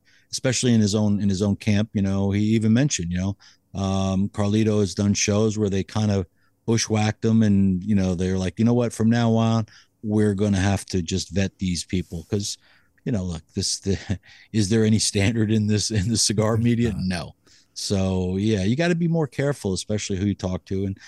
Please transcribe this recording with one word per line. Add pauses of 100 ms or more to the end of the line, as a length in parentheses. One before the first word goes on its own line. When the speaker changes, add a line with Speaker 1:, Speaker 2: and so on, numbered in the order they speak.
(320)
Speaker 1:
especially
in
his
own,
in
his
own
camp.
You
know,
he (120)
even
mentioned,
you
know, (360)
um,
Carlito
has
done
shows
where
they
kind
of (400)
bushwhacked
him,
and,
you
know,
they're
like,
"You
know
what?
From
now
on, (380)
we're
gonna
have
to
just
vet
these
people."
'Cause, (480)
you
know,
look, (140)
this,
the,
<laughs>
is
there
any
standard
in
this,
in
the
cigar
Speaker 2:
There's
Speaker 1:
media?
Speaker 2:
not.
Speaker 1:
No. (380)
So
yeah,
you
gotta
be
more
careful,
especially
who
you
talk
to.
And, (100)